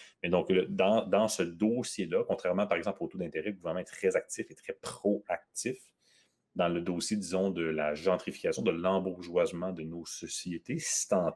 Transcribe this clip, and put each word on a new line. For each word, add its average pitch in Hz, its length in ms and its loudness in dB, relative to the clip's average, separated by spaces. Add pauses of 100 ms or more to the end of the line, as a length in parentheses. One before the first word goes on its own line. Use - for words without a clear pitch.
(240)
Mais 90 40 0
donc, 87 220 4
le, 92 160 6
dans, 101 400 4
dans 101 220 4
ce - 160 0
dossier-là, 92 840 0
contrairement, 92 400 2
par 95 100 2
exemple, 87 280 -2
au - 20 -4
taux - 120 -8
d'intérêt, 82 320 -4
le 98 60 -6
gouvernement 87 240 -4
est 92 40 -6
très 95 320 0
actif - 340 -4
et - 60 -18
très - 180 -10
proactif - 1040 -2 (800)
dans 90 120 2
le 85 120 0
dossier, 90 360 -2
disons, 95 340 0
de 87 120 -2
la 76 320 0
gentrification, 85 680 0
de - 100 2
l'embourgeoisement 87 1000 0
de 80 120 -8
nos 82 200 -8
sociétés, - 760 -8
si - 260 -2
tant 87 300 2